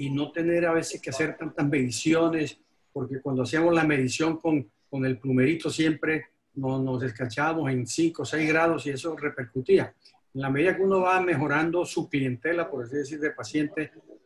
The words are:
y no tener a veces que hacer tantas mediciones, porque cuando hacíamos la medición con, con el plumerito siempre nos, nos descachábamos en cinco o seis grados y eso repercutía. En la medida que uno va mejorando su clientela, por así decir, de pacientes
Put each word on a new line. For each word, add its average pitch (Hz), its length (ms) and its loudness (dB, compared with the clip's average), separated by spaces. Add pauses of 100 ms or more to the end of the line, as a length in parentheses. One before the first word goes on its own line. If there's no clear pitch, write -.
y 139 40 -4
no 143 220 -2
tener 170 340 0
a 165 80 2
veces 160 280 -2
que - 80 -10
hacer 151 280 -2
tantas 156 300 -2
mediciones, 156 920 2 (320)
porque 131 300 -6
cuando 131 220 0
hacíamos 160 300 2
la 165 100 4
medición 151 540 2
con, 156 320 0 (200)
con 135 160 -2
el 127 120 0
plumerito 135 520 2
siempre 156 560 0 (300)
nos, 131 260 -2
nos 131 200 -2
descachábamos 135 680 -2
en 127 140 0
cinco 165 380 -2
o - 20 -4
seis 156 240 -2
grados 160 360 2
y 143 60 -4
eso 156 240 -6
repercutía. 139 800 0 (400)
En 135 80 -8
la 139 80 -2
medida 151 260 2
que 185 80 0
uno 190 180 4
va 185 200 4
mejorando 160 640 0
su 156 240 -4
clientela, 147 600 -2
por 127 160 -6
así 123 120 -6
decir, 147 220 -6
de 151 120 -2
pacientes 147 600 -4 (340)